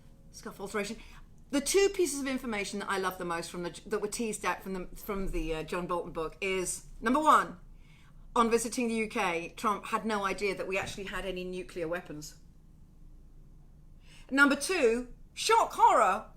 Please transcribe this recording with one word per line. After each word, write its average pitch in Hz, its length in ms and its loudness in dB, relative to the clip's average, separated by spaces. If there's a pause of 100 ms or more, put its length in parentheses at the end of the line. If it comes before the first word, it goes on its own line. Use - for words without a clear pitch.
(320)
scarf - 280 -16
alteration. 202 380 -6 (540)
The 277 100 2
two 381 320 4
pieces 285 280 0
of 269 60 -4
information 226 520 -4
that 196 100 -6
I 196 100 0
love 185 180 -2
the 185 80 -8
most 170 240 -6
from 175 140 -8
the, 170 240 -8
that 208 140 -2
were 202 60 -2
teased 208 380 -4
out 180 180 -2
from 190 100 -8
the, 180 220 -6
from 196 360 -4
the, 160 240 -2
uh, 160 80 -4
John 175 240 -4
Bolton 175 240 -4
book 160 300 -6
is, 190 420 -4 (180)
number 247 180 2
one, 220 380 6 (800)
on 233 160 6
visiting 233 360 0
the 226 80 0
U 220 120 0
K, 175 500 -2
Trump 208 300 -2
had 214 180 -4
no 208 200 0
idea 190 300 0
that 180 120 -6
we 190 100 -4
actually 196 280 -6
had 190 200 -8
any 180 180 -6
nuclear 180 440 -8
weapons. 160 480 -8 (1900)
Number 277 260 8
two, 254 520 0 (260)
shock 440 400 4
horror. 254 520 6 (120)